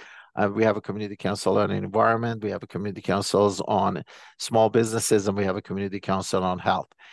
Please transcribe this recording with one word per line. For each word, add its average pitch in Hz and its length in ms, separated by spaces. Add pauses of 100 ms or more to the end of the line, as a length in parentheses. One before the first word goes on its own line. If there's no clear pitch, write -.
(360)
Uh, 101 160
we 110 120
have 107 120
a 107 60
community 104 340
council 95 440
on 101 100
environment. 110 760
We 104 60
have 95 140
a 98 40
community 98 340
councils 98 600
on 98 420 (360)
small 113 280
businesses, 110 600
and 101 100
we 101 80
have 95 100
a 101 60
community 98 380
council 95 440
on 92 140
health. 90 300 (260)